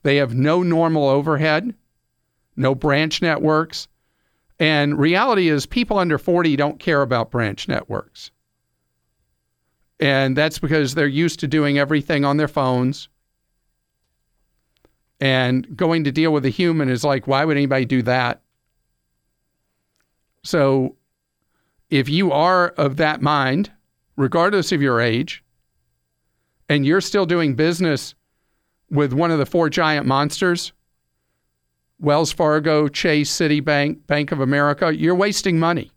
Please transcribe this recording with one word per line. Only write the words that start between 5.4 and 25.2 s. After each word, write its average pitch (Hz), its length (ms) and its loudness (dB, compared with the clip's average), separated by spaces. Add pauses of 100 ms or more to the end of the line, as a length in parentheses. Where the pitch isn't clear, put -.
is 151 180 0
people 214 340 -2
under 165 180 0
forty 170 400 0
don't 147 220 -2
care 147 220 0
about 120 300 -2
branch 110 360 -4
networks. - 640 -8 (1700)
And 135 340 0
that's 156 240 -2
because 147 360 0
they're 151 120 0
used 147 340 -2
to 151 60 -4
doing 143 300 0
everything 143 480 0
on 143 120 0
their 151 120 0
phones. 127 580 -2 (2250)
And 131 560 0
going 165 280 0
to 139 60 0
deal 160 200 0
with 143 140 0
a 135 40 2
human 160 400 0
is 123 160 -2
like, 135 220 0
why 139 180 2
would 151 120 0
anybody 135 280 0
do 127 180 0
that? 123 380 -2 (2000)
So 135 540 0 (920)
if 135 180 0
you 165 240 0
are 175 380 2
of 143 260 -2
that 151 260 -2
mind, 147 480 0 (460)
regardless 170 560 0
of 156 100 0
your 123 200 2
age, 120 420 -2 (1300)